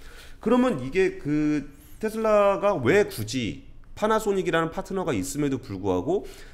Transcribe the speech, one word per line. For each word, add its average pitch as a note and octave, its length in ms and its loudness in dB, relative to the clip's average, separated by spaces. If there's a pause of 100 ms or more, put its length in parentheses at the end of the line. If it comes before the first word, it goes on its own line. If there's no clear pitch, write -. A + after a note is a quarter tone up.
(420)
그러면 A#3+ 420 2
이게 F#3 340 0
그 D3+ 520 0 (320)
테슬라가 G#3 760 2
왜 D#3 300 4
굳이 A2 580 -6 (320)
파나소닉이라는 F#3+ 760 0
파트너가 F#3 420 -4
있음에도 C3 460 -2
불구하고 G2 680 -2 (280)